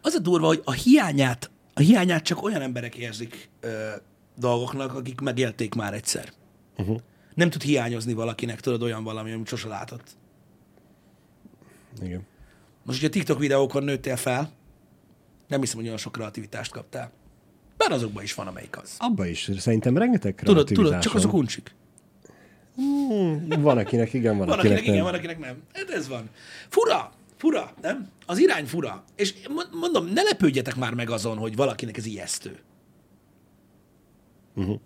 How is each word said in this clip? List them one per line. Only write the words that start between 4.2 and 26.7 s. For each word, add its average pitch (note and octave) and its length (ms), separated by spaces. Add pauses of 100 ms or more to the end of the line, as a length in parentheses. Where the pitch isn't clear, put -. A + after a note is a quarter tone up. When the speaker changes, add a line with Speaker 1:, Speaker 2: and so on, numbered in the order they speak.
Speaker 1:
dolgoknak, B2+ 560
akik B2+ 260
megélték A#2+ 540
már G#2 200
egyszer. - 380 (440)
Speaker 2:
Mhm. G2+ 160 (420)
Speaker 1:
Nem E3 160
tud - 120
hiányozni A#2+ 500
valakinek, A2+ 480
tudod, A#2+ 220
olyan A2 220
valami, A2 280
amit A2+ 140
sose A2 220
látott. G#2 360 (2000)
Speaker 2:
Igen. F#2 240 (580)
Speaker 1:
Most, B2+ 160
hogyha D3+ 140
TikTok D3 240
videókon C#3 460
nőttél C3+ 320
fel, C3+ 360 (960)
nem C#3 120
hiszem, A2+ 160
hogy A2+ 100
olyan A2+ 120
sok - 140
kreativitást G#2+ 600
kaptál. B2 400 (640)
Bár G4+ 160
azokban G#2 300
is G#2 120
van, G2 120
amelyik - 360
az. - 160
Speaker 2:
Abban A3 280
is, E2+ 320
szerintem A#2+ 400
rengeteg A3 360
Speaker 1:
Tudod, - 100 (100)
tudod, D3+ 120
Speaker 2:
kreativitás G#2+ 360
Speaker 1:
csak - 100
Speaker 2:
van. G2 100
Speaker 1:
azok G#2 100
uncsik. - 420 (1000)
Speaker 2:
Hmm, A3 760 (140)
van, C#3 160
akinek A2 340
igen, A2+ 260
van, F#2 80
Speaker 1:
Van, - 120
Speaker 2:
akinek G#2 200
Speaker 1:
akinek - 60
Speaker 2:
nem. G#2 100
Speaker 1:
igen, G2 100
van, F3+ 100
akinek E3 240
nem. C3 240 (100)
Hát F#4+ 180
ez D3+ 180
van. A#2 200 (400)
Fura, G4+ 440 (240)